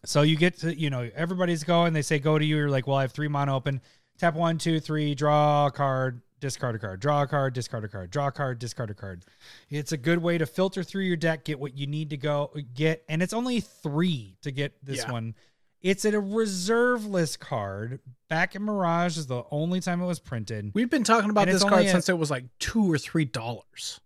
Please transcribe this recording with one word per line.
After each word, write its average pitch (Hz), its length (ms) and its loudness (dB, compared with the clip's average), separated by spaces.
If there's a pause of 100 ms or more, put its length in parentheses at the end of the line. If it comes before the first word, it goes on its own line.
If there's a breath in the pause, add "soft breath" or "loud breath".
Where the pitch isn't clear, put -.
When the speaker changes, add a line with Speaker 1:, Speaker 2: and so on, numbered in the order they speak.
Speaker 1:
So 147 180 2
you 156 140 4
get 175 220 2
to, 165 160 -4
you 151 140 -2
know, 123 260 -4
everybody's 170 480 -2
going, 170 300 4
they 156 80 0
say, 151 180 0
"Go 151 200 2
to 151 60 2
you." 151 120 2
You're 147 120 2
like, 131 180 0
"Well, 135 100 2
I 135 40 2
have 131 100 -2
three 147 160 -4
mana 143 280 0
open." 135 260 -2 (360 soft breath)
Tap 170 160 2
one, 165 240 0
two, 160 220 0
three, 151 340 -2
draw 147 540 4
a 131 40 2
card, 131 500 -2 (180)
discard 131 360 -4
a 107 40 -6
card, 95 200 -8
draw 143 240 2
a 135 40 0
card, 135 260 0
discard 117 300 -6
a 107 40 -8
card, 92 220 -10
draw 143 180 -2
a 135 40 -2
card, 131 260 -4
discard 117 320 -8
a 104 60 -8
card. 92 280 -12 (460 loud breath)
It's 143 220 -6
a 160 60 -2
good 160 220 2
way 170 200 2
to 151 80 2
filter 190 360 0
through 196 200 -4
your 180 140 0
deck, 160 280 0
get 147 140 -6
what 135 180 -8
you 139 80 -4
need 147 260 -4
to 151 60 -6
go 147 340 -2 (220)
get. 156 340 0
And 160 140 0
it's 185 120 -2
only 240 280 0
three 143 800 -2
to 147 100 -8
get 139 320 -6
this 131 160 -6
Speaker 2:
Yeah. 120 120 -6
Speaker 1:
one. 113 240 -6 (460)
It's 196 240 0
a 208 140 2
reserve 214 840 0
list 180 340 -2
card. 107 600 -6 (300)
Back 165 260 0
in 196 80 -6
Mirage 175 540 0
is 151 100 -6
the 123 240 -4
only 170 280 0
time 175 220 -2
it 180 60 -2
was 175 120 -2
printed. 107 540 -6
Speaker 2:
We've 240 160 2
been 269 140 2
talking 220 260 4
about 208 120 4
Speaker 1:
And 185 100 4
it's 190 60 4
Speaker 2:
this 185 80 4
Speaker 1:
only 202 100 6
Speaker 2:
card 208 100 8
Speaker 1:
a 196 60 4
Speaker 2:
since 180 180 4
it 180 80 2
was, 151 140 0
like, 127 140 -4 (120)
two 202 340 2
or 151 60 4
three 160 280 0
dollars. - 800 -8